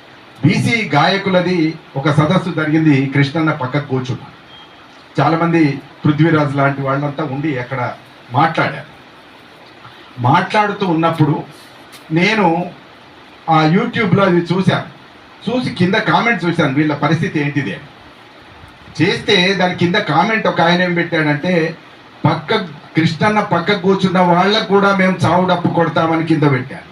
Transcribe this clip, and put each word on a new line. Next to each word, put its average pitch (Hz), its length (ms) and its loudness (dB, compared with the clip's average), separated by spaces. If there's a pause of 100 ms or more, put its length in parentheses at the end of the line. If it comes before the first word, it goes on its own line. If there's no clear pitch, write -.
(440)
బీసీ 202 500 0
గాయకులది 180 840 0 (180)
ఒక 143 140 -2
సదస్సు 156 400 0
జరిగింది, 151 560 2
కృష్ణన్న 151 460 0
పక్కకు 135 360 -4
కూర్చున్నా. 123 380 -6 (960)
చాలామంది 160 600 2 (240)
పృథ్వీరాజ్ 151 520 2
లాంటి 139 260 0
వాళ్ళంతా 143 420 -4
ఉండి 143 340 -6
అక్కడ 123 360 -8 (380)
మాట్లాడారు. 147 540 -2 (1300)
మాట్లాడుతూ 190 680 0
ఉన్నప్పుడు 160 580 0 (680)
నేను 180 580 0 (800)
ఆ 156 120 4
YouTube-లో 196 640 2
అది 175 120 2
చూశాను. 170 480 0 (680)
చూసి 233 200 -2
కింద 180 240 0
కామెంట్ 196 500 0
చూశాను, 156 300 0
వీళ్ళ 151 200 0
పరిస్థితి 156 460 -2
ఏంటిది 143 340 -4
అని. - 80 -14 (1200)
చేస్తే 190 520 0
దాని 180 200 0
కింద 175 200 0
కామెంట్ 180 520 0
ఒక 175 140 0
ఆయన 175 220 2
ఏం 180 120 -2
పెట్టాడంటే, 165 840 -2 (480)
"పక్క, 160 320 0 (400)
కృష్ణన్న 208 440 2
పక్క 180 400 -2
కూర్చున్న 185 400 2
వాళ్ళకు 180 440 2
కూడా 196 320 2
మేము 185 280 2
చావు 180 240 2
డప్పు 175 200 2
కొడతామని" 165 580 0
కింద 151 240 2
పెట్టారు. 127 420 -4